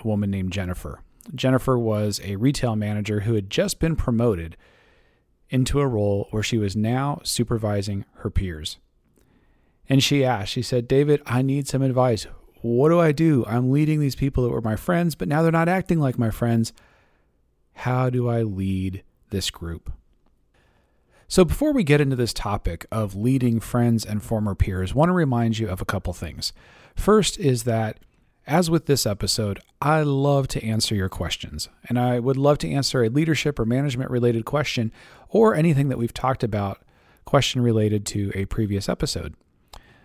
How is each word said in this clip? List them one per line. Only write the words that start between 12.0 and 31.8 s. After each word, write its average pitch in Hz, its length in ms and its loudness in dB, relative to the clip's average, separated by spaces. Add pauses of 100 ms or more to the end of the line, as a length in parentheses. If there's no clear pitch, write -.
What 120 280 4
do 170 100 6
I 160 140 4
do? 147 340 2
I'm 123 240 0
leading 151 300 2
these 139 140 0
people 135 280 0
that 120 80 0
were 131 100 -2
my 110 140 -2
friends, 170 400 0
but 185 140 -4
now 151 120 2
they're 165 100 4
not 165 180 2
acting 175 300 0
like 135 200 0
my 117 100 2
friends. 117 440 0 (1000)
How 127 340 0
do 123 180 0
I 117 160 0
lead 95 600 -2 (260)
this 95 200 -4
group?" - 400 -10 (1400)
So - 160 6
before 285 300 2
we 254 100 2
get 147 180 4
into 135 140 0
this 120 180 -2
topic 101 580 -4
of 107 240 -4
leading 120 440 2
friends 120 460 0
and 104 160 -4
former 107 320 -2
peers, 92 380 -2
I 110 40 -6
want 156 140 4
to 180 40 2
remind 117 440 2
you 110 100 -2
of 92 140 -6
a - 40 -8
couple - 280 -4
things. - 400 -10 (420)
First 208 440 4
is 127 240 2
that, 110 360 -2 (460)
as 165 240 2
with 165 160 0
this 131 220 2
episode, 101 520 -2 (220)
I 156 220 2
love 139 460 2
to - 140 -6
answer 110 300 -2
your 95 160 0
questions, - 600 -8 (200)